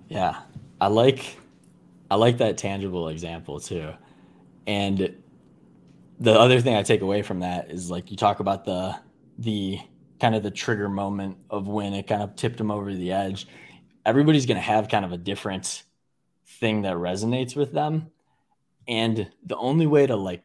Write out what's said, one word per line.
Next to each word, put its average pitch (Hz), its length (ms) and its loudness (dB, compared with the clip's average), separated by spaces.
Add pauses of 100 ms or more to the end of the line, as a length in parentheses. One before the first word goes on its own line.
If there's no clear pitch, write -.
Yeah, 90 320 -4 (400)
I 95 60 4
like, 117 500 4 (760)
I 98 40 2
like 120 240 4
that 113 180 2
tangible 98 500 -6
example 82 540 -10
too. 78 320 -8 (720)
And 98 480 -2 (1040)
the 110 180 6
other 123 220 8
thing 120 160 2
I 101 80 2
take 104 160 4
away 98 220 0
from 95 180 -6
that 90 320 -6
is, 87 180 -10
like, 90 220 -8
you 95 60 -12
talk 101 240 2
about 98 240 -2
the, 92 280 -4 (440)
the 101 420 -4 (400)
kind 113 160 2
of 104 80 0
the 104 80 -4
trigger 104 380 -2
moment 98 480 -4 (120)
of 101 200 -6
when 101 240 -4
it 101 120 -6
kind 104 160 -2
of 101 140 -8
tipped - 220 -4
them 107 120 -4
over 101 240 -6
the 90 200 -4
edge. 98 340 -4 (580)
Everybody's 143 400 4
gonna 113 140 0
have 107 300 0
kind 101 160 2
of 90 80 -6
a 87 40 -8
different 95 680 -6 (600)
thing 107 360 -2
that 95 140 -2
resonates 110 600 -2
with 143 160 -2
them. 156 400 -2 (720)
And 113 460 -2 (140)
the 147 100 -6
only 147 320 2
way 147 200 6
to, 120 100 0
like, 92 280 -6